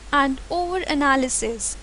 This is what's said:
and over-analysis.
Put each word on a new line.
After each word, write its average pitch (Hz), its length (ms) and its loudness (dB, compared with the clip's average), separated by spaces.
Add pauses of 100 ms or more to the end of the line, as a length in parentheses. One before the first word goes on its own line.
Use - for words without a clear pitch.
(120)
and 269 260 4 (120)
over-analysis. 285 1300 0